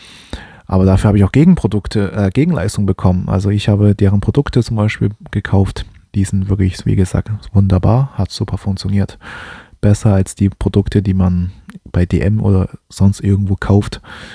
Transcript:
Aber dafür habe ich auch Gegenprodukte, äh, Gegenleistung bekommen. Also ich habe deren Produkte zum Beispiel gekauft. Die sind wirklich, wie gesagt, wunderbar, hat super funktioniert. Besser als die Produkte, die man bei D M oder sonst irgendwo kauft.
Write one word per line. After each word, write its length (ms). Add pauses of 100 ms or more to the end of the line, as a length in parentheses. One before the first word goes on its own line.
(640)
Aber 220
dafür 220
habe 100
ich 60
auch 80
Gegenprodukte, 800
äh, 180
Gegenleistung 560
bekommen. 420
Also 220
ich 180
habe 260
deren 260
Produkte 420
zum 140
Beispiel 340 (200)
gekauft. 540 (300)
Die 100
sind 240
wirklich, 380
wie 100
gesagt, 340 (220)
wunderbar, 600
hat 160
super 260
funktioniert. 600 (640)
Besser 320
als 200
die 140
Produkte, 540
die 100
man 400 (400)
bei 140
D 140
M 200
oder 300 (180)
sonst 320
irgendwo 340
kauft. 460 (340)